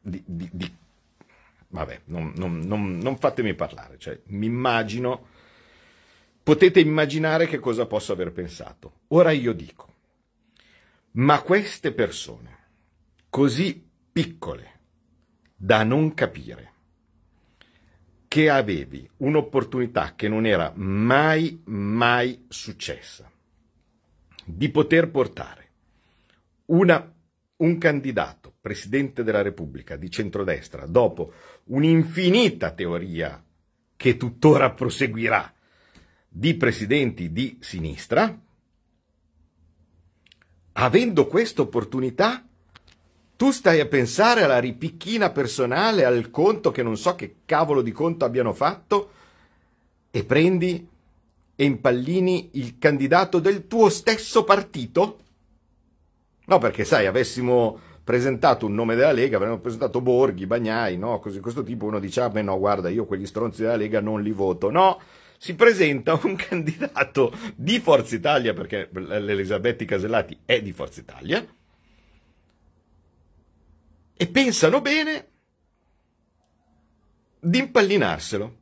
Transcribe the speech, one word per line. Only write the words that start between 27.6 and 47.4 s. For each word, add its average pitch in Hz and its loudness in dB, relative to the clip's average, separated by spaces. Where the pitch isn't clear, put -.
candidato, 135 -2
Presidente 127 -4
della 104 0
Repubblica, 78 -8
di 80 -12
centrodestra, 92 -6
dopo 92 0
un'infinita 165 2
teoria 85 -6
che 120 0
tuttora 135 4
proseguirà 113 -2
di 151 -2
presidenti 120 -2
di 117 -6
sinistra, 104 -4
avendo 165 4
questa 190 0
opportunità, 131 -2
tu - 2
stai 165 4
a 147 2
pensare 196 2
alla 139 4
ripicchina 170 -2
personale, 143 0
al 123 2
conto 180 2
che 131 -4
non 113 -2
so 180 0
che - -14